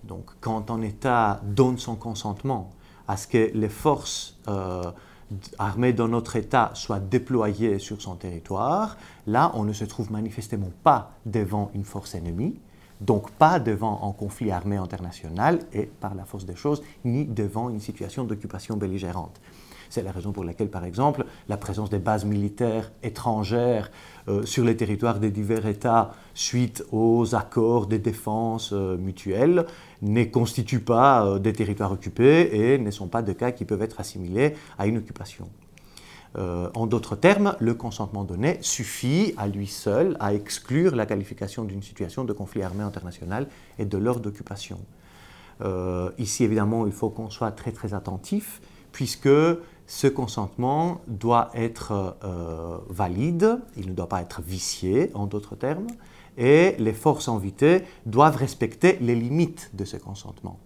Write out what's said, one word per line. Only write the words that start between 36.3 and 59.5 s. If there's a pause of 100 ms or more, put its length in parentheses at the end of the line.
Euh,
en
d'autres
termes,
le
consentement
donné
suffit
à
lui
seul
à
exclure
la
qualification
d'une
situation
de
conflit
armé
international (320)
et
de
l'ordre
d'occupation. (840)
Euh,
ici,
évidemment,
il
faut
qu'on
soit
très,
très
attentif, (300)
puisque (580)
ce
consentement
doit
être,
euh, (100)
valide, (180)
il
ne
doit
pas
être
vicié,
en
d'autres
termes, (500)
et
les
forces
invitées (220)
doivent
respecter
les
limites